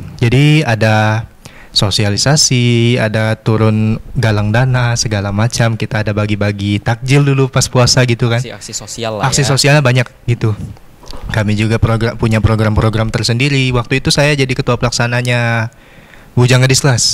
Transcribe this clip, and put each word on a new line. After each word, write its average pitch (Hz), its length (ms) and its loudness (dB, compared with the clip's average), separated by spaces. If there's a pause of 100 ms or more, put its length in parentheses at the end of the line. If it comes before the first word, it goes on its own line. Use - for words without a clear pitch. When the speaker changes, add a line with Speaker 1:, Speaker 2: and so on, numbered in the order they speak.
(160)
Speaker 1:
Jadi 143 460 4
ada 110 640 2 (640)
sosialisasi, 120 1040 2
ada 110 380 0
turun 110 680 0 (140)
galang 107 340 0
dana, 120 460 0
segala 104 360 -2
macam. 113 440 0
Kita 107 260 -4
ada 107 120 -2
bagi-bagi 104 680 -2
takjil 131 440 0
dulu 139 240 2
pas 127 200 0
puasa 123 380 2
gitu 120 220 0
kan. 117 120 -2
Speaker 2:
Aksi-aksi 110 340 -10
sosial 113 420 -8
lah 101 120 -4
Speaker 1:
Aksi 143 160 0
Speaker 2:
ya. 131 60 -2
Speaker 1:
sosialnya 139 320 2
banyak 127 260 0 (200)
gitu. 113 300 -2 (720)
Kami 107 260 0
juga 107 220 0
program, 113 380 0
punya 113 240 0
program-program 110 720 0
tersendiri. 127 600 0
Waktu 123 280 -2
itu 147 100 -2
saya 151 240 2
jadi 135 180 0
ketua 123 260 -2
pelaksananya 120 920 -2 (640)
Bujang 123 280 4
Gadis 131 200 2
Kelas. 123 340 2